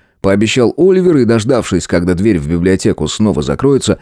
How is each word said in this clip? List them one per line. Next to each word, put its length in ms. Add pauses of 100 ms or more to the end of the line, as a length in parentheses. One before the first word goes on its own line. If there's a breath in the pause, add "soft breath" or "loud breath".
(220)
пообещал 560
Оливер 400
и, 80
дождавшись, 600
когда 260
дверь 260
в 100
библиотеку 580
снова 340
закроется, 600